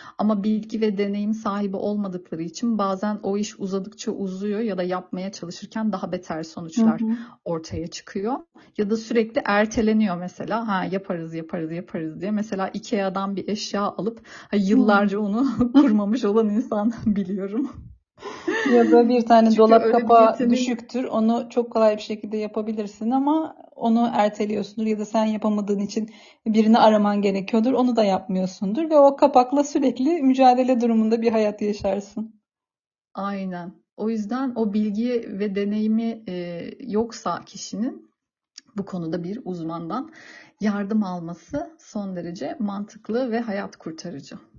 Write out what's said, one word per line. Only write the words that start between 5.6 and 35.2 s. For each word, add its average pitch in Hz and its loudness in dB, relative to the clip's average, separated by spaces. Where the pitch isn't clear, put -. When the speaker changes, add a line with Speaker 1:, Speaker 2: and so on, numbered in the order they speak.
Speaker 1:
daha 185 -6
beter 175 -6
sonuçlar 175 -2
Speaker 2:
Hı 226 -2
hı. 226 -2
Speaker 1:
ortaya 165 -6
çıkıyor. 214 -8
Ya 208 0
da 226 0
sürekli 226 -2
erteleniyor 214 2
mesela. 190 -6
"Ha, 185 0
yaparız, 170 -6
yaparız, 160 -8
yaparız." 160 -8
diye. 190 -6
Mesela 202 -4
ikea'dan 196 -4
bir - -8
eşya 208 -4
alıp, 208 -4
ha, 202 0
yıllarca 208 4
Speaker 2:
Hı. 220 -2
Speaker 1:
onu 214 0
<laughs> 247 2
kurmamış 220 4
olan 214 2
insan 214 0
<laughs> - 0
biliyorum. 202 -2
Speaker 2:
Ya 240 6
da 240 8
bir 240 2
tane 226 8
Speaker 1:
Çünkü 220 4
Speaker 2:
dolap 226 8
Speaker 1:
öyle 226 2
bir 240 4
Speaker 2:
kapağı 226 8
Speaker 1:
yeteneği 240 0
Speaker 2:
düşüktür. 247 -2
Onu 226 0
çok 240 -2
kolay 220 4
bir 214 -8
şekilde 214 -8
yapabilirsin 214 -6
ama 285 0
onu 233 2
erteliyorsundur 214 -2
ya 214 -2
da 208 -4
sen 220 0
yapamadığın 208 -2
için 214 -6
birini 220 6
araman 208 6
gerekiyordur. 208 0
Onu 247 2
da 220 4
yapmıyorsundur 190 -2
ve 302 6
o 277 8
kapakla 254 4
sürekli 277 0
mücadele 254 4
durumunda 226 2
bir 226 2
hayat 214 0
yaşarsın. 202 -4
Speaker 1:
Aynen. 190 -8
O 214 -4
yüzden 233 -4
o 220 -2
bilgi 214 0